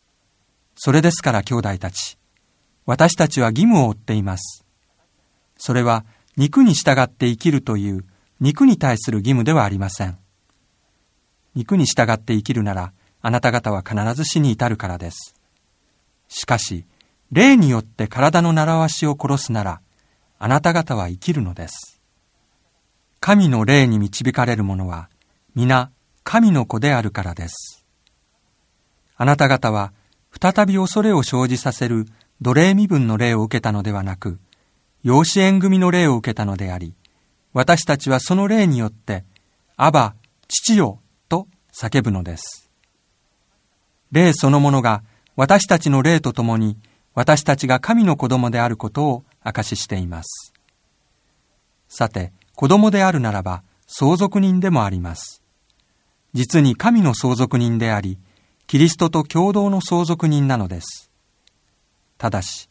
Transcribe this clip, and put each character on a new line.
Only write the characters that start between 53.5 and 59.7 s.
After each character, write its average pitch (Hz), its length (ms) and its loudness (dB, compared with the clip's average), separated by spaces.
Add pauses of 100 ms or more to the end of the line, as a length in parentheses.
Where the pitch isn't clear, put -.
相 151 300 0
続 196 240 0
人 185 180 2
で 185 120 -2
も 127 140 2
あ 98 60 -4
り 92 100 -6
ま 87 140 -10
す。 - 280 -18 (920)
実 127 300 0
に 131 120 4
神 226 280 2
の 135 120 2
相 123 220 -2
続 127 200 -2
人 117 220 0
で 113 140 -2
あ 104 80 -2
り、 95 180 -8 (480)
キ 143 120 0
リ 165 100 6
ス 165 80 -4
ト 165 140 0
と 160 120 0
共 175 300 0
同 202 180 0